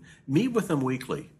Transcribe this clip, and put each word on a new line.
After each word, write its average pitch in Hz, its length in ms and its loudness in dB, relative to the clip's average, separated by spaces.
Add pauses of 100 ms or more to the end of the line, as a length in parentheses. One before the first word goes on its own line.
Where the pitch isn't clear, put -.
(260)
meet 220 280 2
with 214 160 0
them 151 100 2
weekly 127 500 -2 (100)